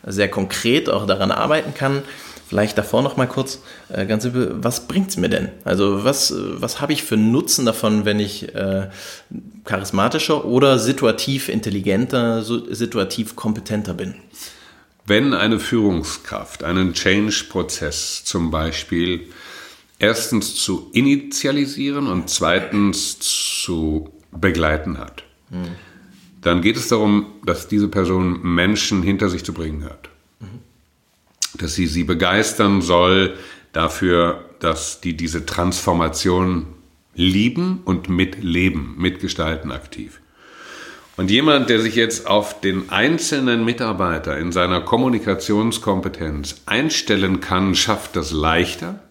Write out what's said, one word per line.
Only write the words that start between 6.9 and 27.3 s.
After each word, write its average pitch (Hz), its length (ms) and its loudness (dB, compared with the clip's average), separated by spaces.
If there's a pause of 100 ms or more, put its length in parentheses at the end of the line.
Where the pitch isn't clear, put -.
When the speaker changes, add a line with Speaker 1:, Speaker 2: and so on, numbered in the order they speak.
Speaker 1:
ich 143 120 -2
für 113 120 -2
Nutzen 117 500 2
davon, 107 380 2
wenn 104 160 2
ich, - 340 -4
äh, 98 360 -2 (760)
charismatischer 117 800 0
oder 131 340 6
situativ 131 680 0
intelligenter, 113 920 0
so, 117 320 -4
situativ 110 640 -4
kompetenter 107 560 -4
bin? 90 220 -8 (920)
Speaker 2:
Wenn 117 280 4
eine 104 260 2
Führungskraft - 1040 -2
einen 90 260 2
Change-Prozess - 1300 -2
zum 85 260 -2
Beispiel 85 760 -2 (720)
erstens 110 560 0
zu - 360 -4
initialisieren 139 1160 0
und 92 220 -2
zweitens 95 880 0
zu 78 920 -2 (220)
begleiten 80 680 0
hat, - 260 -16 (260)
Speaker 1:
Mhm. 90 180 -8 (760)
Speaker 2:
dann 85 200 2
geht 107 140 2
es - 140 -6
darum, 104 380 4 (180)